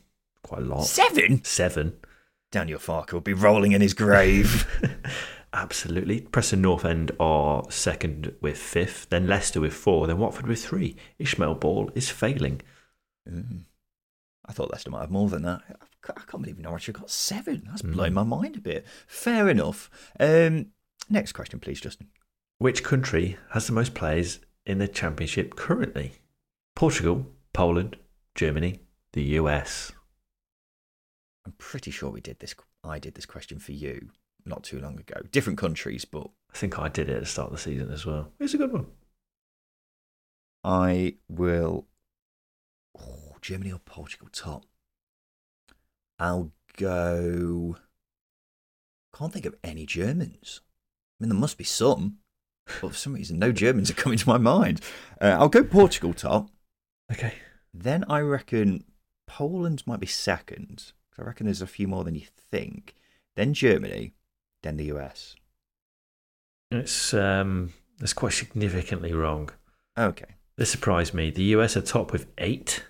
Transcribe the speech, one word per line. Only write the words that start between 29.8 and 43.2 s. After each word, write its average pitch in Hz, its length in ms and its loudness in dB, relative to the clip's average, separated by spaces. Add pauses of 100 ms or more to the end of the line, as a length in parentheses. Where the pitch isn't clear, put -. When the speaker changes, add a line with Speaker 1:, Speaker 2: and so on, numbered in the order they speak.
Speaker 2:
I'm 90 120 -14
pretty - 340 -12
sure - 180 -8
we 52 120 -12
did - 180 -14
this. - 160 -14 (280)
I 78 160 -8
did 67 160 -14
this - 100 -16
question - 340 -16
for 73 140 -14
you 67 380 -10 (340)
not - 180 -12
too - 160 -12
long 69 200 -12
ago. - 220 -14 (100)
Different 113 280 0
countries, - 460 -6
but - 220 -14 (260)
Speaker 1:
I - 40 -14
think - 220 -6
I 78 80 -4
did 73 220 -4
it 64 60 -2
at 57 60 -4
the - 40 -10
start - 260 -6
of - 40 -10
the - 60 -10
season 67 300 -6
as 76 140 -10
well. 76 340 -6
It's 285 140 -4
a 294 40 -2
good 269 140 0
one. 165 160 -4 (1800)
Speaker 2:
I 90 520 2 (120)
will. 85 600 0 (1120)
Oh, 73 420 -20